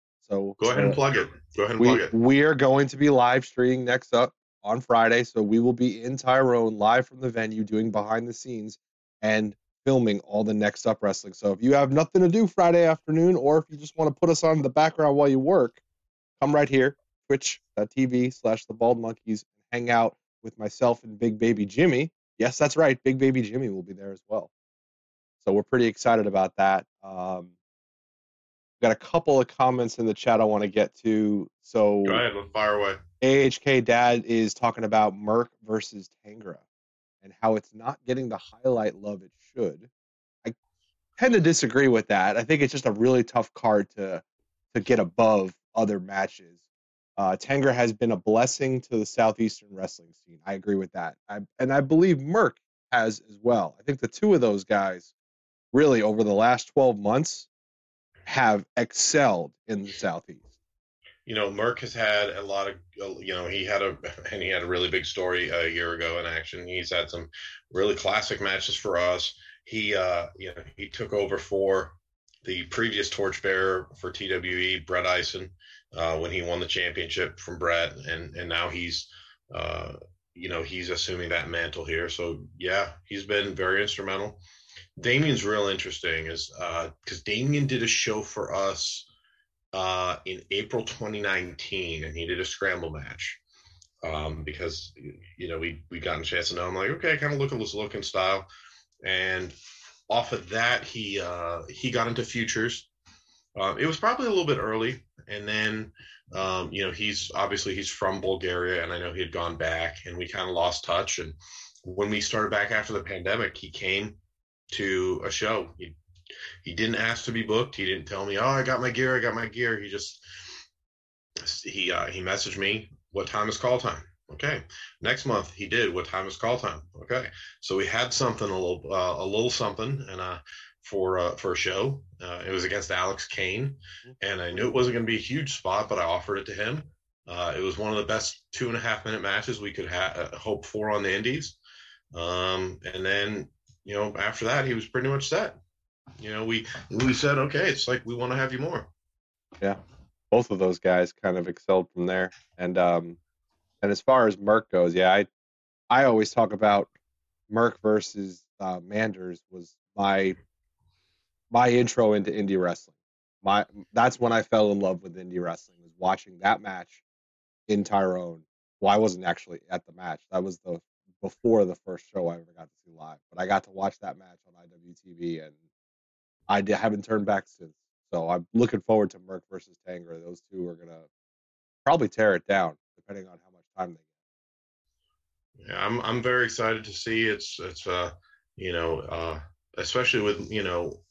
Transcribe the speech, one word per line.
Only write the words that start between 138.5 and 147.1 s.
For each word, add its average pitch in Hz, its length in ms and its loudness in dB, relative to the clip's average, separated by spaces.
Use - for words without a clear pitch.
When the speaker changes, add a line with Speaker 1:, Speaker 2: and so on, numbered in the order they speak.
Speaker 2:
two 123 160 -6
and 117 80 -4
a - 40 -6
half 113 240 -6
minute 110 160 -6
matches 104 400 -4
we 101 120 -10
could 87 160 -8
ha-, 92 280 -2
uh, 82 200 -8
hope 104 280 -6
for 107 260 -6
on 104 120 0
the 95 100 0
Indies. 123 460 -4
Um, 90 640 -4
and 92 100 -6
then, 101 440 -2
you 101 100 -10
know, 104 220 -2
after 110 280 -4
that, 135 200 0
he 127 100 -2
was 113 120 -6
pretty 127 220 -4
much 139 200 -2
set. 208 280 -2
You 107 100 -12
know, 110 140 -6
we, 113 220 -2
we 123 240 2